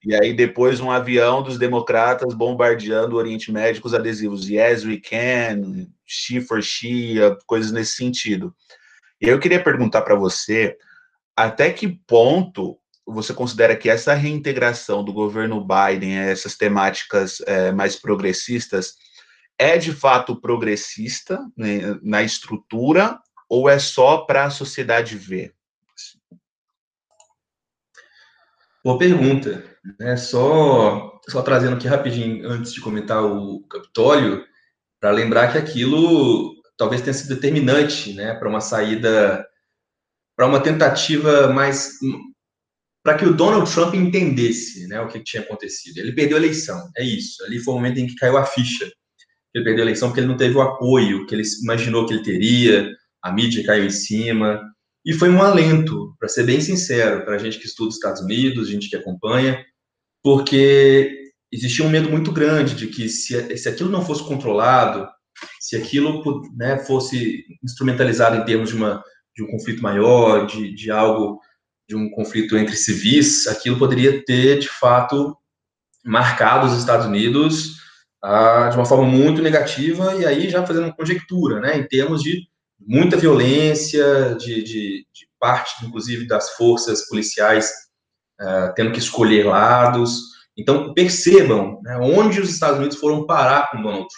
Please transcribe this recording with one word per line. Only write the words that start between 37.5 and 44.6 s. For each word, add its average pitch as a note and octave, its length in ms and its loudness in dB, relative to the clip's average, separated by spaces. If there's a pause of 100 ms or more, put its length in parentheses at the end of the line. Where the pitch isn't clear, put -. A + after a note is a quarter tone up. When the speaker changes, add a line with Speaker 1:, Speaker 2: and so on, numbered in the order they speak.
Speaker 2:
né, G#2+ 200 -8
pra G#2+ 140 -6
uma G#2 120 -4
saída, A2 840 0 (880)
pra B2+ 100 4
uma C#3 140 2
tentativa D3 920 2
mais, C#3 400 -2 (1120)
pra D#3 100 2
que E3+ 120 0
o D#3+ 80 4
Donald G#3+ 360 2
Trump F3 240 0
entendesse, C3 920 -2